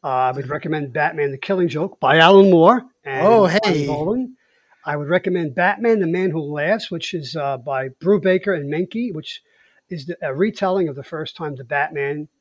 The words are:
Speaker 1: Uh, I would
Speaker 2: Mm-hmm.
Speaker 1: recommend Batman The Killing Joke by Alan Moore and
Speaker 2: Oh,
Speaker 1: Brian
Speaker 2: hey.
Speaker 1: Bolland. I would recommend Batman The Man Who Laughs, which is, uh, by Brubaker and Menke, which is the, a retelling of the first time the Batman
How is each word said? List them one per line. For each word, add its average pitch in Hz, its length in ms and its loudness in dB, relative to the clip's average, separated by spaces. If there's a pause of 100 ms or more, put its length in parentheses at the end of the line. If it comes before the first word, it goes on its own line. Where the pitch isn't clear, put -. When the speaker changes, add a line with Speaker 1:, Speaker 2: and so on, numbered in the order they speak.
Speaker 1:
Uh, 156 40 -6
I 131 240 0
would 135 140 -8
Speaker 2:
Mm-hmm. 127 60 -10
Speaker 1:
recommend 151 420 -6
Batman 151 380 -2
The 135 60 -10
Killing 185 300 -2
Joke 160 320 -6
by 156 180 4
Alan 196 340 8
Moore 185 320 6 (200)
and 139 240 -2
Speaker 2:
Oh, 214 200 6
Speaker 1:
Brian 175 160 2
Speaker 2:
hey. 156 240 0
Speaker 1:
Bolland. 190 420 -4 (560)
I 147 100 -4
would 147 140 -8
recommend 175 460 -2
Batman 208 440 2
The 180 80 0
Man 180 240 -2
Who 160 100 -4
Laughs, 151 480 -4
which 165 240 -10
is, 147 220 -8
uh, 139 220 -4
by 131 320 -6
Brubaker 185 680 0
and 143 160 -6
Menke, 190 420 -6
which - 280 -14 (480)
is 156 160 -10
the, 170 160 -10
a 143 120 -6
retelling 185 540 -2
of 139 80 -8
the 139 80 -14
first 156 320 -12
time 147 200 -10
the 131 100 -16
Batman 143 600 -4 (140)